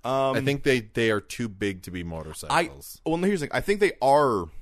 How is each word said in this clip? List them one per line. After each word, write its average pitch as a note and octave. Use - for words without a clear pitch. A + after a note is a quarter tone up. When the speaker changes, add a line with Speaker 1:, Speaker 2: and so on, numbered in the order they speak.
Speaker 1:
Um, C3+
Speaker 2:
I A#2
think C#3
they, C3
they A2+
are G#2
too -
big G2
to -
be F2+
Speaker 1:
I, E2+
Speaker 2:
motorcycles. E2+
Speaker 1:
well, D#3+
here's F#3
the C#3+
thing. -
I B2
think G3+
they G3
are C3